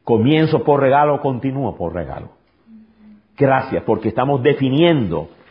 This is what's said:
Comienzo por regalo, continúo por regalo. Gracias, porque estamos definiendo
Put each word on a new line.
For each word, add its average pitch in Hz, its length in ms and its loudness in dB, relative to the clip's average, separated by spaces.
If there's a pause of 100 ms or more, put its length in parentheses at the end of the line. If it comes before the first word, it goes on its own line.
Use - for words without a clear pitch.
Comienzo 151 640 2
por 143 160 4
regalo, 139 400 2
continúo 131 560 -4
por 85 180 -8
regalo. 69 360 -10 (1040)
Gracias, 131 480 0
porque 110 240 -2
estamos 131 340 -2
definiendo 135 840 0 (220)